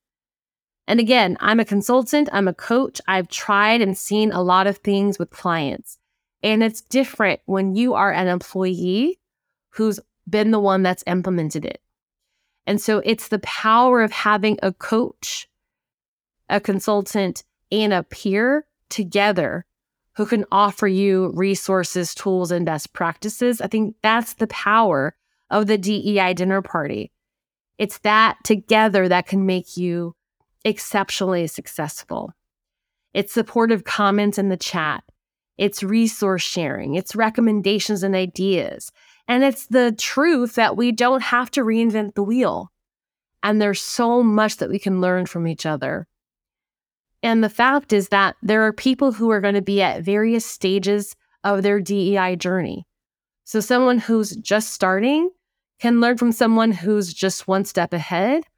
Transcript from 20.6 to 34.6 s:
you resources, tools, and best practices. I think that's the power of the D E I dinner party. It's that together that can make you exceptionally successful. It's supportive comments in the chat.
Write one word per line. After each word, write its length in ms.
you 460
resources, 800
tools, 380
and 120
best 300
practices. 640
I 80
think 360
that's 320
the 120
power 680
of 160
the 140
D 260
E 140
I 140
dinner 280
party. 500
It's 200
that 440
together 640
that 160
can 220
make 300
you 380
exceptionally 840
successful. 840
It's 200
supportive 500
comments 540
in 120
the 80
chat. 460